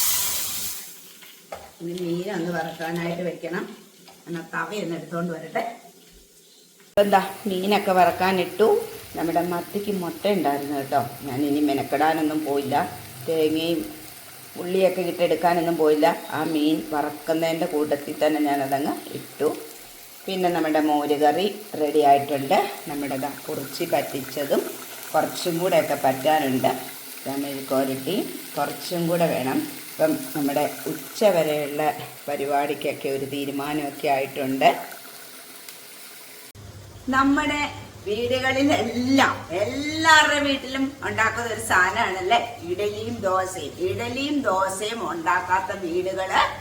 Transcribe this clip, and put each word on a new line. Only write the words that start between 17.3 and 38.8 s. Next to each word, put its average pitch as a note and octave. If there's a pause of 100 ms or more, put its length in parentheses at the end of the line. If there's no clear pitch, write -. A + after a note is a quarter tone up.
കൂട്ടത്തിൽ D3+
തന്നെ D3+
ഞാനതങ്ങ് C#3 (180)
ഇട്ടു. - (680)
പിന്നെ F#3
നമ്മുടെ D#3
മോരുകറി D3 (200)
റെഡി D3
ആയിട്ടുണ്ട്. C#3+ (180)
നമ്മുടെ C#3+
ദാ C#3 (180)
കുറിച്ചി D3+
പറ്റിച്ചതും C#3+ (520)
കുറച്ചും E3
കൂടെയൊക്കെ E3
പറ്റാനുണ്ട്. C3 (540)
ദാ C3+
മെഴുക്കുവരട്ടി C3+ (240)
കുറച്ചും E3
കൂടെ E3+
വേണം. C3
ഇപ്പം - (180)
നമ്മുടെ D3 (140)
ഉച്ച -
വരെയുള്ള D3+ (340)
പരിപാടിക്കൊക്കെ C#3+
ഒരു C3+
തീരുമാനമൊക്കെ C#3+
ആയിട്ടുണ്ട്. C3+ (2250)
നമ്മുടെ C#4+ (340)
വീടുകളിലെല്ലാം, B3